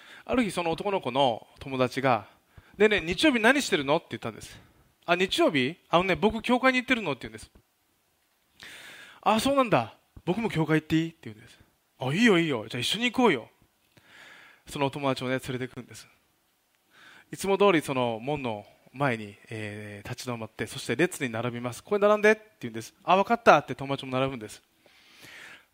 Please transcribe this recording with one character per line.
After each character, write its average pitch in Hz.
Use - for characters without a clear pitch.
あ 226
る 247
日、 185
そ 180
の 165
男 190
の 185
子 127
の 123
友 135
達 127
が、 123
「ね 202
え -
ね 208
え、 -
日 170
曜 302
日 240
何 262
し -
て 196
る 147
の？」 143
っ -
て -
言 113
っ -
た 117
ん 107
で -
す。 -
「あ、 175
日 190
曜 320
日？ 143
あ 165
の 180
ね、 190
僕 208
教 240
会 262
に 254
行 240
っ -
て 269
る 233
の」 170
っ -
て -
言 113
う -
ん -
で 110
す。 -
「あ、 220
そ 269
う 285
な 269
ん 226
だ。 123
僕 185
も 226
教 156
会 156
行 156
っ -
て 160
い 160
い？」 -
っ -
て -
言 110
う -
ん -
で 117
す。 -
「あ、 131
い 175
い 233
よ 202
い 165
い -
よ。 113
じ -
ゃ -
あ -
一 120
緒 -
に 240
行 254
こ 240
う -
よ。」 117
そ -
の 143
お 135
友 139
達 131
を 123
ね、 131
連 127
れ 127
て -
く 123
ん 117
で 113
す。 -
い 151
つ -
も 196
通 202
り 156
そ 151
の 120
門 143
の 107
前 127
に、 104
え 104
ー、 -
立 -
ち -
止 120
ま 110
っ -
て、 -
そ -
し -
て 123
列 156
に 120
並 117
び 120
ま 120
す。 -
「こ -
こ 208
に 202
並 208
ん 208
で」 208
っ 214
て 214
言 120
う -
ん -
で 113
す。 -
「あ、 175
わ 196
か 233
っ 233
た」 170
っ -
て 131
友 139
達 135
も 131
並 135
ぶ 135
ん -
で 107
す。 -